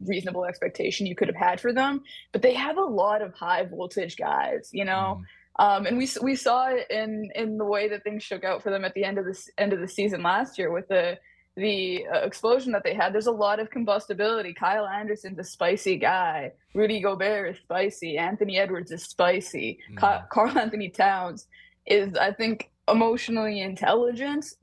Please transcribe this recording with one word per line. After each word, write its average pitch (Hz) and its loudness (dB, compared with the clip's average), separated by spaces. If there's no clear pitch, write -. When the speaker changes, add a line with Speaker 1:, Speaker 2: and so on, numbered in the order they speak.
Speaker 1:
reasonable 180 -4
expectation 180 -4
you 180 -6
could - 2
have - -4
had 180 2
for 240 0
them, 277 0
but 208 0
they 254 8
have 294 -2
a 392 2
lot 214 2
of 185 -8
high 180 0
voltage 180 -6
guys, 73 -2
you 196 -4
know? 190 -2
Speaker 2:
Mm. 208 6
Speaker 1:
Um, 196 -2
and 233 0
we 262 0
s-, - -6
we 262 0
saw 254 2
it 254 -2
in, 214 -4
in 220 -4
the 214 -2
way 208 0
that 208 -6
things 208 -6
shook 190 -8
out 185 -2
for 214 -4
them 196 -2
at 185 -4
the 190 -2
end 196 -2
of 196 -2
the 185 -4
s-, - -12
end 202 2
of 180 -2
the 185 -6
season 196 -2
last 196 0
year 170 -2
with 180 -4
the, 175 2
the, 190 -2
uh, 170 0
explosion 240 2
that 196 -2
they 170 0
had. 190 2
There's 214 0
a 240 2
lot 208 2
of 220 -6
combustibility. 208 -2
Kyle 202 0
Anderson's 202 -6
a 185 -8
spicy 185 2
guy. 160 0
Rudy 214 2
Gobert 196 0
is - -20
spicy. 180 -2
Anthony 190 0
Edwards 185 0
is 165 -10
spicy. - 0
Speaker 2:
Mm. - -14
Speaker 1:
Ka-, - 4
Karl 226 4
Anthony 214 -2
Towns 185 0
is, 196 4
I 196 2
think, 220 -4
emotionally 226 2
intelligent, 240 0